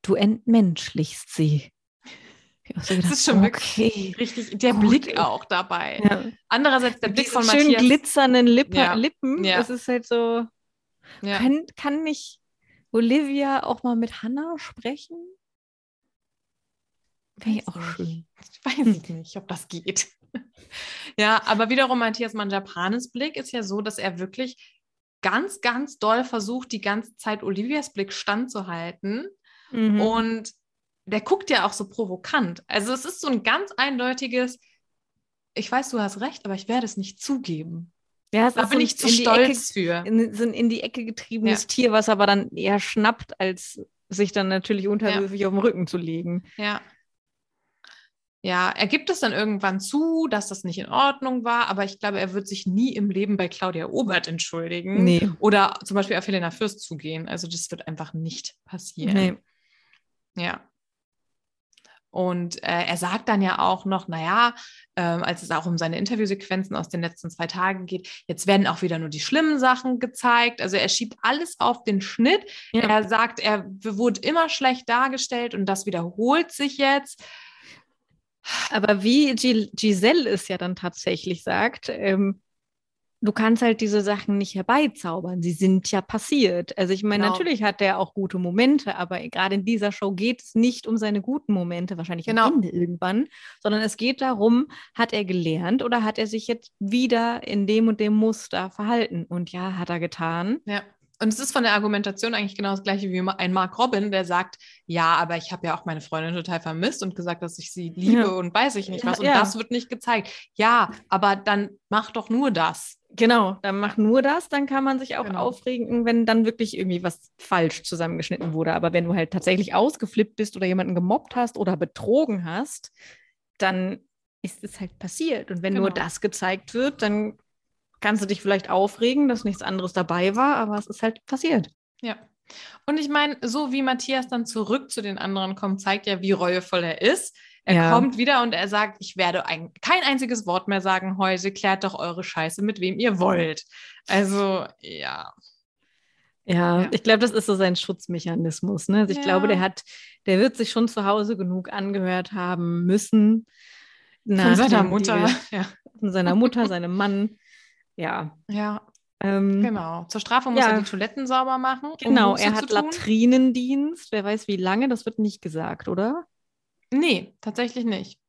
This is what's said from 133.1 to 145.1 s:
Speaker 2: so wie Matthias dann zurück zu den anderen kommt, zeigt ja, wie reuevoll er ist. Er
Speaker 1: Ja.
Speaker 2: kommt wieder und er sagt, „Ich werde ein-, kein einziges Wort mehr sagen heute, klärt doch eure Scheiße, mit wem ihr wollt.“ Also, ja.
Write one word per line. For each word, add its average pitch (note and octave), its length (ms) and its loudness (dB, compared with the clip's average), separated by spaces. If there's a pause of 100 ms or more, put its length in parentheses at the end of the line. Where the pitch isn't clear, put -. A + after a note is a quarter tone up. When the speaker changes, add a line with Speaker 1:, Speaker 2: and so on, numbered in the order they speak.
Speaker 2:
so B3+ 300 -2
wie C4+ 100 0
Matthias C4 460 -2
dann A#3 180 -4
zurück A3 460 -4
zu A#3 100 -6
den G3 160 -6
anderen F#3+ 380 -4
kommt, G3 240 -4
zeigt G3+ 260 0
ja, G3 160 -2
wie G3 100 2
reuevoll F3+ 520 0
er E3 180 -4
ist. C#4 340 0 (280)
Er F#3 100 4
Speaker 1:
Ja. E3 160 6
Speaker 2:
kommt B3 260 6
wieder B3 260 4
und A#3 120 0
er F3+ 140 -2
sagt, G#3 320 0
„Ich - 160 -14
werde F3+ 300 0
ein-, E3 260 -8 (100)
kein F4+ 220 2
einziges B3 420 0
Wort F3+ 220 -2
mehr G3 120 0
sagen F#3+ 380 -2
heute, F#3+ 340 0
klärt G3 320 0
doch F#3+ 140 -4
eure E3+ 260 -6
Scheiße, E3 380 -4
mit G#3 180 -2
wem F3+ 200 -2
ihr A3+ 180 2
wollt.“ F3 460 0 (420)
Also, G3 600 0 (140)
ja. D2 540 -10 (1120)